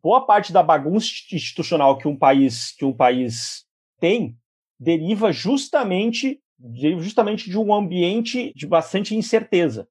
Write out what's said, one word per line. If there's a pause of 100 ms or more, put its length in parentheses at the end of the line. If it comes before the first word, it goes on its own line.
Boa
parte
da
bagunça (240)
institucional
que
um
país,
que
um
país (380)
tem (400)
deriva
justamente, (180)
deriva
justamente
de
um
ambiente
de
bastante
incerteza.